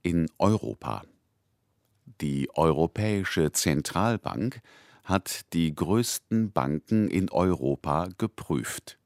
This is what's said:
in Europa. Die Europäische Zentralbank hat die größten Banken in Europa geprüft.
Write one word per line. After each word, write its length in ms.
in 260
Europa. 640
Die 320
Europäische 960
Zentralbank 1080
hat 500
die 200
größten 760
Banken 560
in 220
Europa 880
geprüft. 880